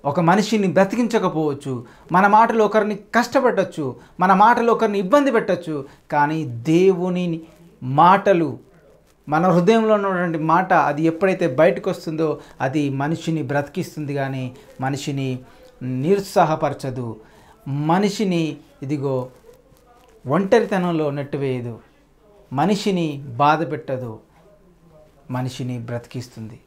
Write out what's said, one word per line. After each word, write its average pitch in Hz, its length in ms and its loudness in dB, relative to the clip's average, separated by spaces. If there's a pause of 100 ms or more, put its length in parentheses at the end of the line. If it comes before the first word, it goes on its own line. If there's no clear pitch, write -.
ఒక 143 160 -2
మనిషిని 196 480 2
బ్రతికించకపోవచ్చు, 160 1160 -2 (280)
మన 185 140 4
మాటలు 220 380 4
ఒకరిని 214 300 0
కష్టపెట్టచ్చు, 208 1000 -2 (240)
మన 185 120 4
మాటలు 226 400 6
ఒకరిని 208 260 0
ఇబ్బంది 269 320 2
పెట్టచ్చు, 165 540 -2 (280)
కానీ 151 320 0
దేవుని 170 960 2 (420)
మాటలు, 165 760 4 (680)
మన 160 180 2
హృదయంలో 214 480 4
ఉన్నటువంటి 180 440 -2
మాట, 170 340 2
అది 147 300 2
ఎప్పుడైతే 175 440 0
బయటకు 170 440 2
వస్తుందో 160 500 -4 (200)
అది 139 300 -2
మనిషిని 156 520 -4
బ్రతికిస్తుంది 143 720 -6
కానీ 135 420 -6 (240)
మనిషిని 135 580 -4 (440)
నిరుత్సాహపరచదు, 139 1300 -2 (520)
మనిషిని 170 880 -2 (260)
ఇదిగో 135 460 -4 (1000)
ఒంటరితనంలో 180 840 0
నెట్టివేయదు, 131 680 -6 (720)
మనిషిని 170 760 -2
బాధ 143 460 0
పెట్టదు, 123 460 -8 (1120)
మనిషిని 127 480 -6
బ్రతికిస్తుంది. 117 880 -12